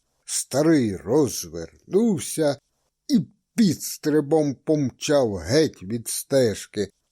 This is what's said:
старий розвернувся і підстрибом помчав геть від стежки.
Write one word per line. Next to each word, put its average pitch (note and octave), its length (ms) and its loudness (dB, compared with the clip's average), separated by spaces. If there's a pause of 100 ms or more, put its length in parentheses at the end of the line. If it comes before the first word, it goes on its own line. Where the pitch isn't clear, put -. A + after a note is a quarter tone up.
(240)
старий D3 720 0
розвернувся C3+ 1600 -2 (500)
і A#3+ 120 2 (340)
підстрибом D3+ 1000 0
помчав C#3+ 800 0
геть G#2 480 0
від A2+ 260 -8
стежки. G#2 800 -2 (220)